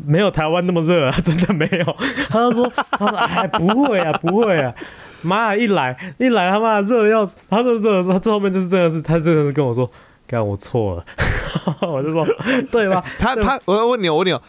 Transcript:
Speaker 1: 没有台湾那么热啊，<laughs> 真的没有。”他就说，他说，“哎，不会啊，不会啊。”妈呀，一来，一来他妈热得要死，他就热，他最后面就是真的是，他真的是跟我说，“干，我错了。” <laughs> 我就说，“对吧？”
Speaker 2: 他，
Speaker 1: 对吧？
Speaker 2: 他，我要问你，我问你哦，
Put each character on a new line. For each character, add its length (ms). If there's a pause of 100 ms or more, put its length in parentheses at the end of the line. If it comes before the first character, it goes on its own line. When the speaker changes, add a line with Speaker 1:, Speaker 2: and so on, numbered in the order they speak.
Speaker 1:
没 120
有 100
台 200
湾 180
那 60
么 100
热 240
啊， 120
<laughs> 60
真 120
的 180
没 160
有。” 260 (340)
他 100
就 120
说， 200 (180)
他 160
说 100
，“哎， 300
不 380
会 160
啊， 140
不 220
会 220
啊。” 160 (480)
妈 320
呀， 20
一 120
来， 500
一 120
来 200
他 80
妈 220
热 240
得 40
要 160
死， 120 (120)
他 140
就 160
热， 240
他 160
最 140
后 80
面 120
就 80
是 80
真 120
的 100
是， 100
他 200
真 160
的 80
是 80
跟 120
我 80
说 160 (380)
，“干， 180
我 120
错 400
了。” 80 (520)
<laughs> 240
我 220
就 100
说 120 (460)
，“对 180
吧？” 140 (160)
Speaker 2:
他， 160
Speaker 1:
对 80
吧？ 160
Speaker 2:
他， 60
我 100
要 120
问 140
你， 80
我 100
问 80
你 40
哦， 180